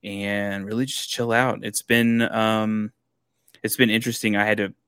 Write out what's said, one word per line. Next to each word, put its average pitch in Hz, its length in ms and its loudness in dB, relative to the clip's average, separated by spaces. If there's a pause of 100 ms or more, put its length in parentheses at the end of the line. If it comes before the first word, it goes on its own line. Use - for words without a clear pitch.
and 101 600 -6
really 113 200 -2
just - 240 -8
chill 117 220 -2
out. 120 320 0
It's 101 180 -6
been, 117 400 2
um, 110 720 0 (680)
it's 110 140 -4
been 120 140 6
interesting. 113 460 0
I 104 80 2
had 107 140 2
to 98 160 -2 (140)